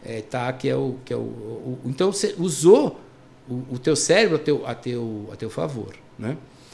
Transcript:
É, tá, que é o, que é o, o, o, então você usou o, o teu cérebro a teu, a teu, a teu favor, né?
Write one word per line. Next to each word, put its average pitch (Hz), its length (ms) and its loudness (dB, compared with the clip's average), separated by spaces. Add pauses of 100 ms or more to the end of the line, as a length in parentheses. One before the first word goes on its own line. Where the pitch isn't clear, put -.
É, 113 180 -8
tá, 123 300 -4
que 131 160 -4
é 131 80 2
o, 135 300 -2
que 123 80 -6
é - 20 -2
o, 117 40 -2
o, 113 640 -8
o, 127 40 -4
então 180 220 2
você 196 260 -2
usou 175 640 6 (480)
o, 127 280 -8
o 123 40 -6
teu 156 160 2
cérebro 180 400 4
a 147 40 2
teu, 135 280 0
a 120 80 -4
teu, 113 560 -6
a 104 40 -12
teu 110 140 -8
favor, 127 440 -6 (240)
né? 117 180 -4 (380)